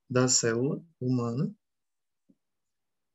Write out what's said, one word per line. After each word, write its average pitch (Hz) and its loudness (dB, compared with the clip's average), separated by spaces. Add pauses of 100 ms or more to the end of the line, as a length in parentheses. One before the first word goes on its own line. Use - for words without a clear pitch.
da 127 2
célula 123 0 (160)
humana. 127 -2 (1600)